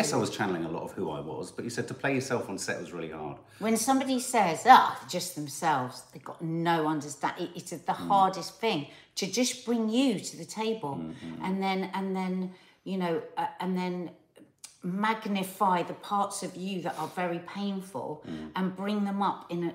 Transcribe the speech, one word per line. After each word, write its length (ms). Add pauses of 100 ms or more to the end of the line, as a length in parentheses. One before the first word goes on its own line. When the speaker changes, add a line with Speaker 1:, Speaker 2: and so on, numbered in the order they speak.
(140)
Speaker 1:
I 20
Speaker 2:
absolutely. 140
Speaker 1:
was 80
channeling 260
a 60
lot 140
of 80
who 180
I 100
was," 320
but 120
he 60
said 180
to 60
play 200
yourself 340
on 80
set 240
was 140
really 160
hard. 260 (220)
Speaker 2:
When 180
somebody 420
says, 460
"Ah, 340 (120)
just 240
themselves," 720 (100)
they've 100
got 160
no 460
understand-, 520
it, 160
it's 180
the 40
Speaker 1:
Mm. 320
Speaker 2:
hardest 500
thing 280 (300)
to 140
just 360
bring 240
you 300
to 180
the 80
table, 520
Speaker 1:
Mm, 120
mm, 280
mm. 60
Speaker 2:
and 180
then, 300
and 240
then, 380 (300)
you 120
know, 240 (160)
uh, 100 (140)
and 160
then 340 (720)
magnify 1000
the 120
parts 500
of 120
you 260
that 180
are 80
very 320
painful 880
Speaker 1:
Mm. 260
Speaker 2:
and 220
bring 280
them 180
up 280
in 140
a, 100